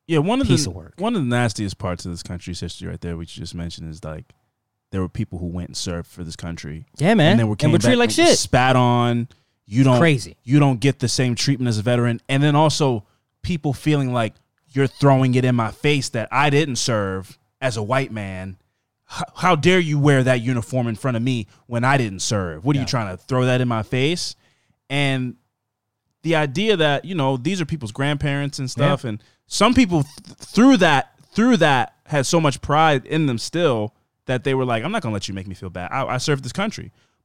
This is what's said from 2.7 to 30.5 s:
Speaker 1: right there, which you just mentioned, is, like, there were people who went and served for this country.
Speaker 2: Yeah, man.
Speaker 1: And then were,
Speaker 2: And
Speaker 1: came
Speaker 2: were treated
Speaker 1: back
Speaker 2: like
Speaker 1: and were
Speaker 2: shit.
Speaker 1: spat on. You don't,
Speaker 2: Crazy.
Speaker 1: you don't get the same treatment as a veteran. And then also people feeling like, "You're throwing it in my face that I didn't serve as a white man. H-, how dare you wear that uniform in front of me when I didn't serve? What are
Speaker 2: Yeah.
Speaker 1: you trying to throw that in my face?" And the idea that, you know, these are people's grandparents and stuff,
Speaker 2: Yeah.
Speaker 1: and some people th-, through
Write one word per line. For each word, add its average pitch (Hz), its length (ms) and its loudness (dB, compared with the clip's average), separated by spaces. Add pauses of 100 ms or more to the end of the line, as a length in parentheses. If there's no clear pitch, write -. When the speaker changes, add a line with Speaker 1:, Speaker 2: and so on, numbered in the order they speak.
Speaker 1:
right 87 140 -10
there, 85 160 -8
which 82 200 -14
you - 40 -12
just 82 140 -12
mentioned, 82 340 -10
is, 78 140 -16
like, 78 220 -12 (680)
there 95 100 -4
were 90 80 -4
people 95 300 -8
who 90 80 -8
went 87 220 -8
and - 80 -12
served 85 300 -8
for - 160 -16
this 80 120 -12
country. 80 500 -12 (120)
Speaker 2:
Yeah, 196 180 2
man. 165 160 6
Speaker 1:
And 117 100 4
then 110 60 2
were, 107 60 0
Speaker 2:
And - 60 -8
Speaker 1:
came - 120 2
Speaker 2:
were 110 80 4
treated 247 180 4
Speaker 1:
back 240 120 2
Speaker 2:
like - 80 -4
Speaker 1:
and 339 80 6
were 320 60 6
Speaker 2:
shit. - 80 4
Speaker 1:
spat 127 360 2
on. 120 520 2 (380)
You 120 180 2
don't, 127 160 6
Speaker 2:
Crazy. 151 440 2
Speaker 1:
you 143 160 4
don't 135 200 4
get 131 200 0
the 120 100 0
same 123 260 0
treatment 127 320 0
as 107 100 0
a 107 40 -4
veteran. 120 480 0
And 135 120 2
then 147 140 4
also 143 500 2 (360)
people 147 320 -4
feeling 139 400 -2
like, 113 200 -2 (360)
"You're 135 180 0
throwing 131 480 2
it 127 80 2
in 127 120 2
my 110 160 0
face 147 380 0
that 110 220 -6
I 143 180 2
didn't 143 280 0
serve 98 600 -4 (220)
as 127 160 -4
a 110 80 -6
white 131 300 -2
man. 95 420 -10 (580)
H-, - 120 -6 (100)
how 180 220 2
dare 180 240 4
you 151 180 0
wear 139 240 4
that 127 180 2
uniform 123 460 -2
in 113 80 -4
front 120 220 -4
of 113 60 -2
me 123 240 -2 (180)
when 120 180 -4
I 135 140 2
didn't 101 240 -4
serve? 90 420 -4
What 143 120 0
are - 20 0
Speaker 2:
Yeah. 131 60 -2
Speaker 1:
you 110 40 -6
trying 101 300 -4
to - 40 -16
throw 127 220 -2
that 127 160 2
in 127 80 0
my 113 160 -2
face?" 139 520 -4 (540)
And 135 460 -2 (840)
the 160 160 0
idea 170 400 0
that, 147 260 2
you 185 120 -10
know, 135 200 0
these 156 240 -2
are 160 60 -2
people's 135 260 -8
grandparents 143 680 -4
and 131 120 -6
stuff, 143 320 0
Speaker 2:
Yeah. 123 60 -6
Speaker 1:
and 104 140 -8 (240)
some 233 260 2
people 175 300 4
th-, - 340 -16
through 254 400 6